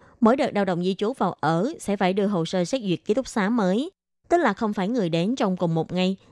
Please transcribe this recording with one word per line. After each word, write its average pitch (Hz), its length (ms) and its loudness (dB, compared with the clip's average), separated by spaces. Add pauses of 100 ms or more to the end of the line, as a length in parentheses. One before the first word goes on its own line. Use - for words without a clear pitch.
(200)
mỗi 226 160 6
đợt 277 180 0
lao 202 100 0
động 175 200 -2
di 190 100 0
trú 208 180 -2
vào 196 280 -2
ở 165 400 0
sẽ 202 160 -4
phải 185 160 2
đưa 196 140 0
hồ 190 180 0
sơ 180 200 -2
xét 254 180 -4
duyệt 180 220 0
ký 208 100 0
túc 262 140 -2
xá 196 200 0
mới. 233 420 0 (380)
Tức 349 100 4
là 269 140 2
không 208 200 -2
phải 196 160 -2
người 226 200 0
đến 170 280 0
trong 185 200 0
cùng 170 180 0
một 160 180 -2
ngày 185 240 0 (160)